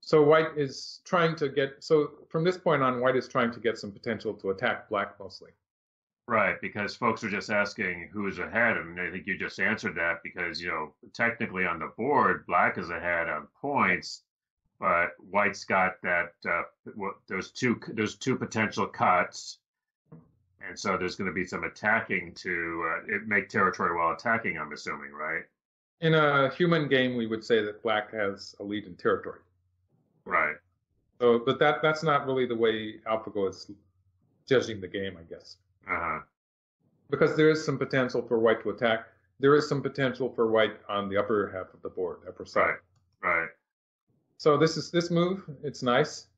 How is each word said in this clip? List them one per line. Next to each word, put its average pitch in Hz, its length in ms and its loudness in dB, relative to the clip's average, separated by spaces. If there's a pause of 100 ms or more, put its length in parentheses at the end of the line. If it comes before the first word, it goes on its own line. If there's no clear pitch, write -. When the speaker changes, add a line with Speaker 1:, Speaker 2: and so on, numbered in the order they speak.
Speaker 1:
So 156 220 6
white 156 320 6
is - 480 -6
trying 165 340 2
to 143 120 -2
get, 135 340 -2
so 147 280 4 (180)
from 160 140 -2
this 180 140 2
point 147 260 2
on, 123 180 2
white 127 140 4
is 123 120 0
trying 120 260 0
to - 60 -12
get 110 180 0
some 104 140 -12
potential 104 440 -6
to 98 160 -4
attack 107 360 -2
black 101 320 -4
mostly. 92 300 -18 (800)
Speaker 2:
Right, 101 340 2
because 101 340 -6
folks 113 280 0
are 110 60 -2
just 98 200 -6
asking 98 640 -2
who's 98 240 -6
ahead, 110 400 0
and 82 240 -8
I 87 80 -4
think 92 160 -10
you 95 100 -4
just 85 240 -8
answered 98 360 -2
that 85 280 -2
because, 85 380 -8
you 87 60 -6
know, 80 260 -6 (180)
technically 107 540 -2
on 85 140 -2
the 78 180 -8
board, 107 480 2
black 98 320 2
is 87 140 -8
ahead 85 360 -2
on 76 200 -6 (120)
points, 107 600 0 (580)
but 87 340 2 (180)
white's 101 340 0
got 92 380 2
that, 87 300 -2 (140)
uh, 85 140 0 (320)
what, 98 220 -8 (120)
those 95 220 -6
two, 120 300 0 (140)
those 107 220 -2
two 131 200 -2
potential 107 500 -2
cuts, - 720 -2 (1080)
and 92 100 -12
so 95 200 0
there's 90 180 -4
gonna 95 160 -4
be 90 140 -2
some 87 180 -8
attacking 104 720 -2
to, 85 540 -4
uh, 85 260 -4
it, 104 120 -6
make 101 220 0
territory 92 460 0
while 82 180 0
attacking, 98 440 -2
I'm 76 160 -8
assuming, 71 400 -10
right? 78 300 -6 (580)
Speaker 1:
In 160 120 2
a 143 400 4
human 170 340 2
game, 127 280 2
we 117 120 -2
would 110 160 -4
say 110 200 4
that 104 180 -6
black 107 320 0
has 101 460 -4
a 104 40 -10
lead 101 220 -6
in 90 100 -18
territory. - 440 -2 (840)
Speaker 2:
Right. 80 300 0 (640)
Speaker 1:
So, 120 200 6
but 131 200 0
that, 147 220 4
that's 156 220 2
not 143 220 2
really 131 200 0
the 120 100 -4
way 110 440 0 (100)
AlphaGo 107 400 -2
is - 220 -16 (760)
judging 113 320 2
the 95 80 -12
game, 98 320 -6
I 82 40 -20
guess. - 340 -18 (320)
Speaker 2:
Uh-huh. 82 300 -2 (880)
Speaker 1:
Because 143 260 2
there 156 140 6
is 156 160 2
some 139 120 -2
potential 127 440 0
for 120 180 0
white 113 240 4
to 107 60 -2
attack. 113 380 0 (320)
There 139 160 8
is 147 120 4
some 139 140 -2
potential 131 520 -2
for 117 140 2
white 110 300 4 (100)
on 101 220 -2
the 95 80 0
upper 101 360 2
half 92 200 -10
of - 80 -20
the 92 80 -10
board, 87 380 -6
upper 92 180 -14
side. 95 300 0 (480)
Speaker 2:
Right, 87 180 0
right. 82 80 -6 (880)
Speaker 1:
So 147 200 4
this 160 200 2
is, - 140 -8
this 170 180 0
move, 175 340 0 (200)
it's 139 200 -8
nice. 127 440 2 (100)